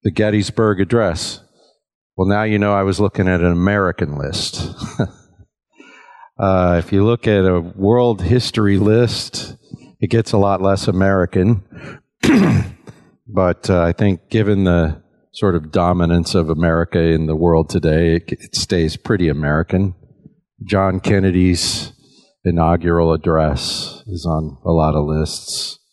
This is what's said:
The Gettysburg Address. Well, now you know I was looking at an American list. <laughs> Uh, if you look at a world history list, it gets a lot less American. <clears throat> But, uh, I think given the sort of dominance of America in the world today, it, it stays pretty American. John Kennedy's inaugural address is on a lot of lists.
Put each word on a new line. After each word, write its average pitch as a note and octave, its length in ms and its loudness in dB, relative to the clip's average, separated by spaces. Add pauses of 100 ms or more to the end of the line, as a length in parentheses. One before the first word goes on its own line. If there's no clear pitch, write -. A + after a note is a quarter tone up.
The G#2 60 0
Gettysburg G#2+ 680 0
Address. G2 600 -2 (760)
Well, F#2 120 0
now G#2 160 2
you G#2+ 160 0
know G#2 140 2
I G2 100 0
was G2 160 -2
looking G2+ 280 0
at F#2 140 2
an F2 100 4
American F2 640 0
list. C#2+ 440 -8 (380)
<laughs> F#2 100 -2 (1300)
Uh, F2+ 460 2
if - 80 -8
you G2 100 4
look A2+ 280 0
at G2+ 160 4
a F2+ 160 2
world G#2 600 0
history G2+ 560 0
list, A2 760 0 (460)
it - 80 -4
gets A2+ 240 0
a A2 40 2
lot G2 240 2
less G2 240 0
American. F#2+ 760 2 (580)
<clears throat> F#3+ 520 2 (520)
But, F#2 440 0
uh, F2+ 120 4
I E2+ 120 2
think G2 360 -2
given G2+ 360 2
the E2 360 0 (320)
sort F#2+ 220 0
of D#2 160 -4
dominance F2 640 0
of E2 140 0
America E2 500 0
in E2 260 2
the D#2 120 -4
world E2 320 2
today, E2 480 0
it, - 160 -6
it - 220 -14
stays E2 420 -2
pretty F2+ 320 -2
American. D#2 640 -2 (680)
John F#2+ 360 0
Kennedy's F#2 920 0 (500)
inaugural E2+ 720 0
address D#2 920 -2
is F2 180 -10
on D#2 400 -6
a F2 60 -2
lot D#2 220 2
of D2 140 -2
lists. - 720 -6 (140)